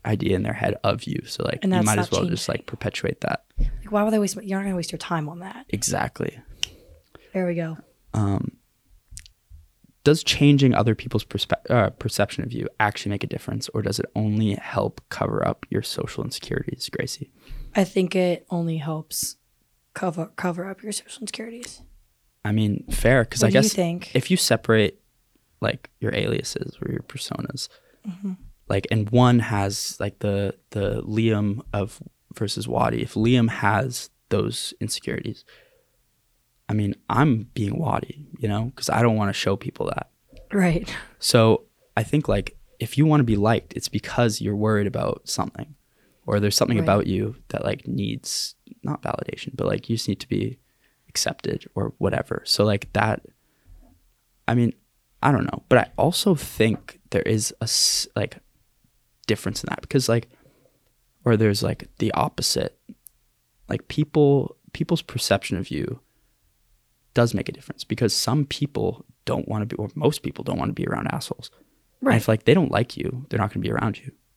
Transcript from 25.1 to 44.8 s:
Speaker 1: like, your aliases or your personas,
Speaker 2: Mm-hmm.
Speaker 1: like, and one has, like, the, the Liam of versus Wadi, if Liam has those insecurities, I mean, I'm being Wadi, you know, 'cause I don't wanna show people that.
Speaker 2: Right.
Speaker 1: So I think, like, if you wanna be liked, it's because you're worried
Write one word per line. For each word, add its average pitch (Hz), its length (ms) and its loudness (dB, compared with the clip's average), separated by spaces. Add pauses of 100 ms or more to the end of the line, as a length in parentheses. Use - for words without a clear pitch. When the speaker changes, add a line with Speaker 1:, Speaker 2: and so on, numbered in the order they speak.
Speaker 1:
like, - 280 -4 (120)
your - 120 -2
aliases - 680 -4
or - 100 -6
your - 120 -6
personas, - 680 -8 (360)
Speaker 2:
Mm-hmm. 190 280 -8 (340)
Speaker 1:
like, 98 240 0
and 107 180 0
one 123 300 6
has, 101 600 -2
like, 101 180 -6
the, 101 360 -2 (160)
the 104 320 -2
Liam 107 580 0 (100)
of 101 320 -4 (320)
versus 110 320 -4
Wadi, 117 340 0
if 120 120 -8
Liam 117 360 4
has 110 600 0 (180)
those 107 540 -2
insecurities, - 640 -6 (1200)
I 107 60 -2
mean, 104 220 0 (140)
I'm 117 440 2
being 101 240 -2
Wadi, - 480 -4 (140)
you 113 80 -2
know, 110 280 -2
'cause - 140 -6
I - 120 2
don't 117 160 4
wanna 101 160 0
show - 220 0
people - 320 -8
that. - 220 -6 (420)
Speaker 2:
Right. 185 420 2 (260)
Speaker 1:
So 113 460 6 (300)
I 110 80 0
think, 151 240 0
like, 98 300 -2 (220)
if - 180 -4
you 147 80 6
wanna 151 200 6
be 113 100 4
liked, 104 380 2
it's - 160 -6
because 110 520 0
you're 104 140 -2
worried 104 320 2